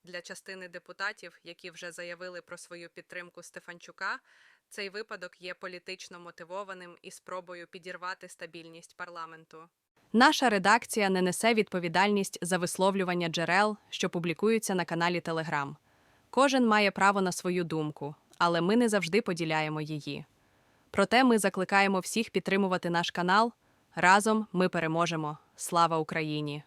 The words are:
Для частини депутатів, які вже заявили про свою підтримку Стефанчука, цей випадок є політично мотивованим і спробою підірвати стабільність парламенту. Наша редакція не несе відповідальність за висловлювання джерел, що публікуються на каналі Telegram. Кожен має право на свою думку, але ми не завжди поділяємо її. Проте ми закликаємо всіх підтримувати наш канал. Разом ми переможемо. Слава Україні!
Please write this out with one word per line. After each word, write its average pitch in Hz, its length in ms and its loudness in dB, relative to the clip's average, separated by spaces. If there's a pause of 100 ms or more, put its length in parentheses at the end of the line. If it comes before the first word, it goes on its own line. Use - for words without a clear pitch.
Для 175 180 -12
частини 190 460 -16
депутатів, 180 760 -12
які 175 280 -16
вже 170 200 -14
заявили 175 500 -14
про 175 160 -18
свою 170 320 -18
підтримку 175 540 -16
Стефанчука, 185 760 -12 (500)
цей 196 200 -10
випадок 185 520 -14
є 180 120 -12
політично 185 680 -14
мотивованим 180 800 -14
і 185 100 -18
спробою 180 560 -14
підірвати 180 640 -12
стабільність 165 680 -18
парламенту. 165 720 -16 (440)
Наша 254 360 6
редакція 202 600 2
не 185 120 2
несе 185 320 2
відповідальність 190 880 0
за 180 160 -2
висловлювання 180 720 0
джерел, 180 500 0 (120)
що - 200 -4
публікуються 190 680 0
на 170 100 0
каналі 170 340 0
Telegram. 156 560 -4 (540)
Кожен 262 380 4
має 208 240 4
право 196 300 4
на 180 100 2
свою 180 320 -2
думку, 151 520 -4 (220)
але 170 240 4
ми 190 140 4
не 240 140 6
завжди 196 320 2
поділяємо 156 600 -2
її. 151 440 -8 (680)
Проте 226 320 4
ми 233 160 6
закликаємо 196 600 2
всіх 220 300 -4
підтримувати 185 600 0
наш 170 220 0
канал. 196 400 2 (440)
Разом 208 580 4
ми 180 160 2
переможемо. 160 680 -2 (180)
Слава 165 420 2
Україні! 151 680 -4